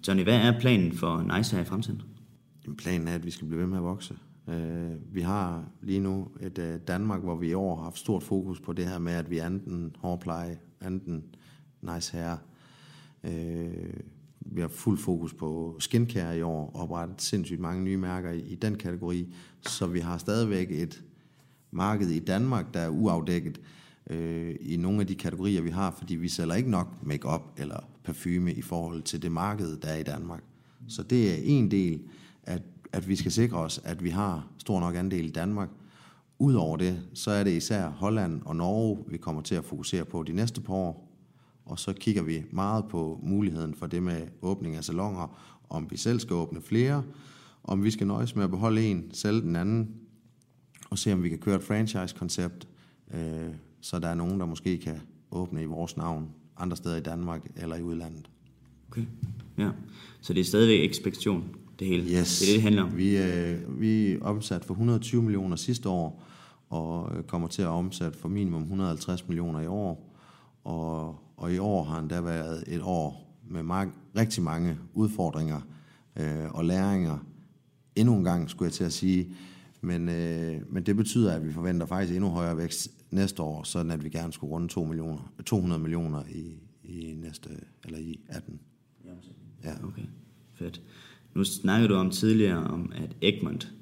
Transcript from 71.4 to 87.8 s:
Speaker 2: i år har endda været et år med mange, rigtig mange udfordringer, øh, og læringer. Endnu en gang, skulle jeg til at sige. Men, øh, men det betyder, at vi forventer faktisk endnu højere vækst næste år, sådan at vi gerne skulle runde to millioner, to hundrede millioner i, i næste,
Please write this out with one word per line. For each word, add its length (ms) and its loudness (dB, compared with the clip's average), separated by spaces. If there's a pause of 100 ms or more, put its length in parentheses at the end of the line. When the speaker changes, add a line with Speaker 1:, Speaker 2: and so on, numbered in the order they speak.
Speaker 2:
i 60 2
år 260 2
har 140 -2
endda 220 -2
været 460 -2
et 160 -4
år 540 -2 (140)
med 120 -6
mange, 300 -2 (240)
rigtig 260 2
mange 360 0 (160)
udfordringer, 680 0 (560)
øh, 340 -2
og 140 -2
læringer. 540 2 (800)
Endnu 200 8
en 80 4
gang, 260 2
skulle 160 0
jeg 60 0
til 120 -2
at 80 0
sige. 400 4 (480)
Men, 280 0
øh, 600 -2
men 140 -2
det 140 4
betyder, 360 4
at 140 0
vi 60 -2
forventer 340 0
faktisk 280 0
endnu 140 4
højere 280 2
vækst 360 -4 (180)
næste 320 2
år, 200 -4
sådan 280 -2
at 140 -2
vi 40 -4
gerne 240 -4
skulle 200 -6
runde 160 0
to 160 0
millioner, 480 -4 (140)
to 140 4
hundrede 220 2
millioner 480 0
i, 280 -10 (260)
i 300 -10
næste, 360 -12 (340)